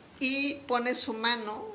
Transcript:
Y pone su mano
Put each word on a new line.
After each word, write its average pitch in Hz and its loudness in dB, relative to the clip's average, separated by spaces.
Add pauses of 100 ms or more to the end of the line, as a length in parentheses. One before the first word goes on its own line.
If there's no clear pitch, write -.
(200)
Y 277 4 (140)
pone 247 0
su 247 -2
mano 220 -2 (100)